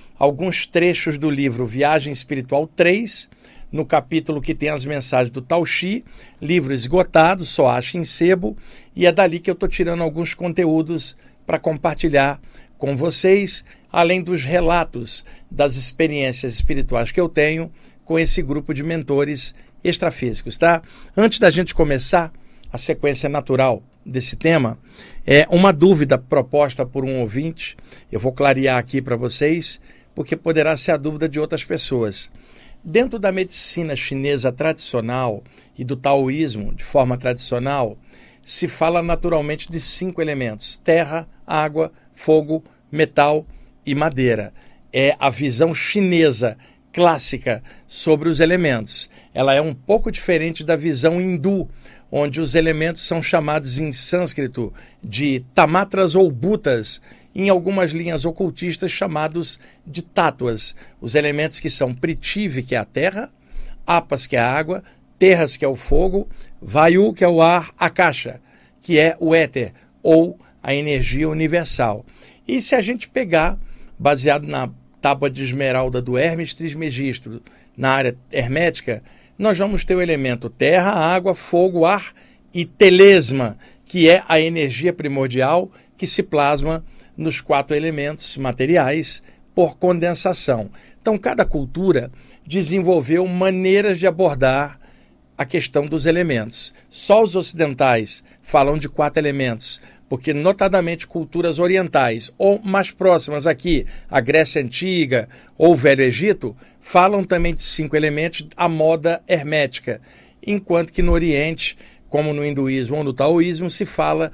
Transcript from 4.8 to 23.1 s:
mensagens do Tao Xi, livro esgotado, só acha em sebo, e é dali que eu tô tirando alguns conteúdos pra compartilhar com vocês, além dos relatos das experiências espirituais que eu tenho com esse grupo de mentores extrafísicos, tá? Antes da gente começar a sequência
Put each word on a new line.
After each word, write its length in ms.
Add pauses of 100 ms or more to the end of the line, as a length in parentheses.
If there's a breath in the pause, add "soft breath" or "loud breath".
mensagens 460
do 100
Tao 240
Xi, 400 (380 soft breath)
livro 320
esgotado, 720
só 240
acha 280
em 80
sebo, 520 (400 soft breath)
e 100
é 60
dali 260
que 100
eu 60
tô 140
tirando 340
alguns 320
conteúdos 800 (300 soft breath)
pra 100
compartilhar 840 (360 soft breath)
com 200
vocês, 680 (280 soft breath)
além 280
dos 220
relatos 840 (240 soft breath)
das 280
experiências 760
espirituais 600
que 80
eu 80
tenho 420 (340 soft breath)
com 140
esse 240
grupo 320
de 80
mentores 720 (300 soft breath)
extrafísicos, 720
tá? 240 (340 loud breath)
Antes 220
da 100
gente 240
começar 600 (400 soft breath)
a 40
sequência 520